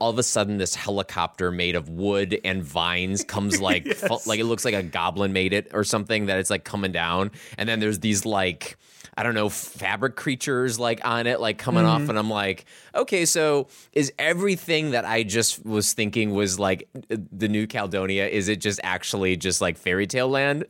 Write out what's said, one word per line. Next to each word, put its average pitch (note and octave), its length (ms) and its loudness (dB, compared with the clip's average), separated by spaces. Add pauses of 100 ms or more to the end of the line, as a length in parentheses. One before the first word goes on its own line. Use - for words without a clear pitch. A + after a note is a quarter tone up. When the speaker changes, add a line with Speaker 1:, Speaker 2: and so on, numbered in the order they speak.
Speaker 1:
all A#2 80 2
of A#2 100 0
a B2 40 2
sudden G#2 340 0
this F#2 180 -2
helicopter F#2 760 -2
made F2 280 0
of D#2 100 -6
wood G2 560 0
and F#2+ 180 0
vines F2 640 -2
comes, G2+ 380 -2
Speaker 2:
<laughs> - 0 -
Speaker 1:
like, F2+ 240 0
fu-, - 300 -2
Speaker 2:
Yes. - 120 -6
Speaker 1:
like, A2 120 0
it A2+ 60 0
looks A#2 200 -2
like A#2 80 0
a G2 100 0
goblin F2+ 480 -2
made F#2+ 220 2
it G2+ 200 0
or G#2 120 2
something, G#2+ 400 0
that F#2+ 140 0
it's, F#2+ 100 -2
like, G2 160 -2
coming G2 260 -2
down, F2 400 0 (260)
and G#2+ 120 -2
then A2+ 100 0
there's G#2+ 200 0
these, G#2+ 260 0
like, F#2+ 500 -2 (440)
I G#2+ 40 0
don't A#2 100 2
know, G#2+ 160 2
fabric G2+ 680 -4
creatures, C3 600 -2
like, A#2 300 0
on A#2 180 0
it, A#2+ 140 2
like, A2 180 0
coming A#2 280 4
off, A2 160 4
Speaker 2:
Mm-hmm. D3 100 -2
Speaker 1:
and A2 80 0
I'm G#2+ 100 0
like, G2+ 360 -2 (280)
"Okay, F#3 320 2
so D3+ 420 2 (260)
is C#3+ 260 2
everything E3+ 720 2
that A#2 140 0
I A2+ 180 2
just A2 420 0
was G#2+ 280 2
thinking G#2+ 380 0
was, G2 280 2
like, F#2+ 300 0 (200)
the G#2 380 -4
New G#2+ 180 0
Caledonia, G2 640 0
is G2+ 220 0
it G#2+ 100 2
just G2+ 240 -2
actually F#2 540 0
just, F2 240 0
like, F2 160 2
fairy F#2 280 0
tale B2+ 220 0
land?" C#3 420 2